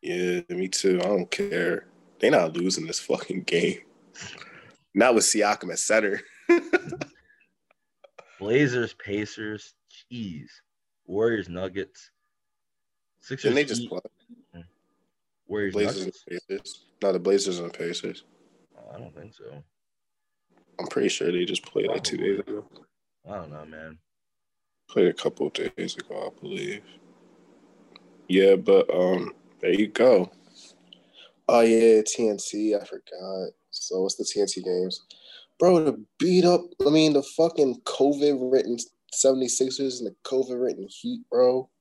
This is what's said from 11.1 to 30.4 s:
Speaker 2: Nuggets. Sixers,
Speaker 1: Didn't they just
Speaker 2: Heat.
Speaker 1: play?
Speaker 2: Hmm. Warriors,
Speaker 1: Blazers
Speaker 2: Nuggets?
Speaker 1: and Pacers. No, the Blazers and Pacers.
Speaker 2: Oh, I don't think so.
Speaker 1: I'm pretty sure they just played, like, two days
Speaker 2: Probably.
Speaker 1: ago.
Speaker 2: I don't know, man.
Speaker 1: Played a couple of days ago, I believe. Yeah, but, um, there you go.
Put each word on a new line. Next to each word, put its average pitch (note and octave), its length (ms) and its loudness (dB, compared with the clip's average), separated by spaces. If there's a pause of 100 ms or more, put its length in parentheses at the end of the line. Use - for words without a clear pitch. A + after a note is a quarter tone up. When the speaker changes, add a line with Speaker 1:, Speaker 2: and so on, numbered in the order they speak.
Speaker 2:
Nuggets. F#2 640 -10 (1080)
Sixers, - 220 -10
Speaker 1:
Didn't A2+ 120 2
they D3 100 2
just A#2+ 160 -6
Speaker 2:
Heat. A#2+ 80 -12
Speaker 1:
play? F2+ 100 -8 (540)
Speaker 2:
Hmm. E2+ 80 -18 (840)
Warriors, G2 260 -4
Speaker 1:
Blazers G2+ 260 0
Speaker 2:
Nuggets? F#2 300 -10
Speaker 1:
and F2+ 180 -10
Pacers. - 380 -12 (160)
No, G2 100 2
the F2+ 80 0
Blazers F#2+ 400 0
and E2+ 140 -10
Pacers. E2+ 500 -10 (540)
Speaker 2:
Oh, - 160 -20
I E2+ 60 -18
don't F2 160 -20
think F#2+ 180 -20
so. C#2+ 300 -20 (1160)
Speaker 1:
I'm F2 80 -10
pretty - 220 -2
sure - 220 -4
they F2+ 140 -2
just F2 200 -6
played, G2 220 -4
like, F#2 160 -4
two - 140 -6
days G2 260 -2
Speaker 2:
Probably. - 160 -10
Speaker 1:
ago. - 100 -18 (600)
Speaker 2:
I G2+ 80 -12
don't D#2+ 140 -14
know, D2+ 140 -16
man. D#2+ 320 -18 (920)
Speaker 1:
Played G2 180 4
a E2+ 60 2
couple - 340 -4
of D2+ 60 -8
days - 420 -8
ago, - 400 -10
I - 40 -20
believe. G2+ 440 -10 (1400)
Yeah, G2 280 6
but, F#2+ 380 4
um, F2+ 400 0 (280)
there F2 120 2
you G#2 140 2
go. G#2 440 4 (1160)